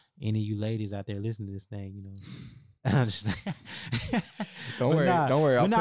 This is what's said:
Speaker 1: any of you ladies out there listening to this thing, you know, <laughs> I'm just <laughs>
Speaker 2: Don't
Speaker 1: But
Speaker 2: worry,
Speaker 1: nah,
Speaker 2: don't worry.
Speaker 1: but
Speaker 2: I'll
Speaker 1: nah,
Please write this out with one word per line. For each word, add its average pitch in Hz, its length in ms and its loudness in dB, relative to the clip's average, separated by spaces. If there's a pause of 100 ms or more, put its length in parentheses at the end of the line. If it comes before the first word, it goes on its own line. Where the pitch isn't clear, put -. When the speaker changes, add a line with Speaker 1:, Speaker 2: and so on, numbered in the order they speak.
(220)
Speaker 1:
any 107 160 0
of 107 80 0
you 107 100 -2
ladies 107 360 -2
out 101 140 -8
there 101 140 -6
listening 107 280 -6
to 98 60 -8
this 95 100 -10
thing, 98 320 -10
you 98 60 -12
know, 98 140 -14 (680)
<laughs> - 0 -
I'm 131 240 4
just - 180 -6 (180)
<laughs> - 1300 -6
Speaker 2:
Don't 127 120 2
Speaker 1:
But 160 60 4
Speaker 2:
worry, 156 100 4
Speaker 1:
nah, 170 220 4
Speaker 2:
don't 143 140 4
worry. 135 140 6
Speaker 1:
but 123 60 6
Speaker 2:
I'll 185 60 6
Speaker 1:
nah, 226 120 4